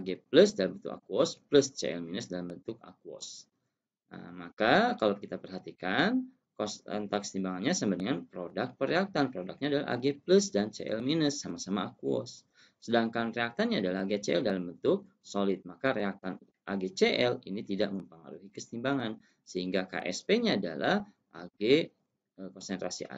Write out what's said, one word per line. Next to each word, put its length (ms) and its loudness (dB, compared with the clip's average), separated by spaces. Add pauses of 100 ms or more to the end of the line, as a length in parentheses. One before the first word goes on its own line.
G 160 -4
plus 320 8
dalam 260 0
bentuk 160 -8
aqueous 540 0
plus 260 6
C 220 -4
L 100 -8
minus 240 -6
dalam 240 -6
bentuk 300 -10
aqueous. 640 -16 (640)
Nah, 180 -14
maka 680 2
kalau 160 4
kita 240 -10
perhatikan, 880 -2 (240)
konstanta 720 -4
kesetimbangannya 480 -4
sama 240 0
dengan 320 -4
produk 480 -6
pereaktan. 560 0
Produknya 400 -6
adalah 160 0
A 80 0
G 160 0
plus 400 4
dan 160 2
C 160 -10
L 160 -2
minus, 400 2
sama-sama 480 -4
aqueous. 560 -4 (320)
Sedangkan 560 0
reaktannya 480 0
adalah 240 0
A 80 -2
G 80 0
C 160 0
L 80 2
dalam 240 0
bentuk 400 0 (160)
solid. 400 0
Maka 320 -2
reaktan 400 -4 (320)
A 80 -2
G 160 -2
C 240 4
L 320 2
ini 160 -6
tidak 320 -2
mempengaruhi 560 -14
kesetimbangan. 640 -4 (240)
Sehingga 480 -2
K 160 -6
S 240 -4
P-nya 320 4
adalah 400 0 (320)
A 240 -14
G, 320 4 (480)
eh, 160 -12
konsentrasi 560 -8
A 100 -14